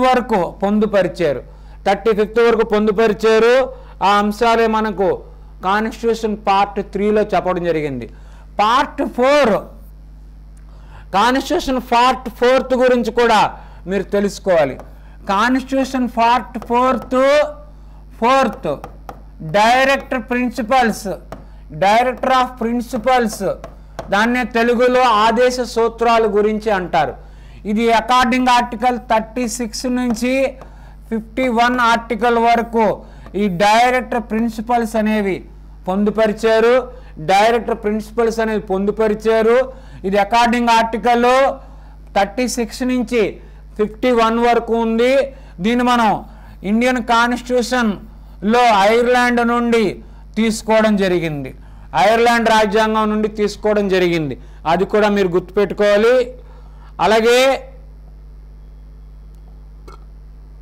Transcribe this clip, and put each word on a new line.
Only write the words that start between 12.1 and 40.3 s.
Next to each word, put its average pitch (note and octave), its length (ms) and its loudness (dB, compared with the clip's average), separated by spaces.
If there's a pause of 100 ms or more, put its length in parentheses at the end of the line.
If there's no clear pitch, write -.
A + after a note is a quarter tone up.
ఫోర్త్ B3+ 360 2 (100)
గురించి B3 260 2 (100)
కూడా A3+ 200 4 (500)
మీరు G3 160 -4 (100)
తెలుసుకోవాలి. F#3 600 0 (560)
Constitution B3+ 760 -2 (120)
Part A#3 360 0 (140)
Fourth, B3+ 500 0 (1000)
Fourth A#3+ 520 0 (880)
Director C4 720 2
Principles, B3 760 -2 (760)
director A#3+ 560 2
of B3 100 2 (120)
principles, A#3+ 760 -2 (760)
దాన్నే A#3+ 300 0 (140)
తెలుగులో A#3+ 460 2 (240)
ఆదేశ B3 300 2 (180)
సూత్రాల A3+ 500 0 (100)
గురించి G#3+ 440 0
అంటారు. D#3+ 360 -2 (560)
ఇది A3 140 0 (160)
according B3+ 440 2 (120)
article A#3+ 400 0 (160)
థర్టీ A3 320 -2 (140)
సిక్స్ A#3+ 280 -8 (120)
నుంచి B3 340 -2 (800)
ఫిఫ్టీ A3+ 360 -4 (140)
వన్ B3 160 2 (160)
article A#3 460 0 (100)
వరకు A#3 360 0 (580)
ఈ - 20 0 (200)
Director A#3+ 580 2 (100)
Principles A3+ 680 -2
అనేవి G#3+ 360 -2 (520)
పొందుపరిచారు, A3 840 2 (580)
Director A3 520 2
Principles A3 600 -2
అనేవి A3 180 -4 (100)
పొందుపరిచారు. A3 840 0 (520)
ఇది G3+ 180 0
according A#3+ 420 2 (100)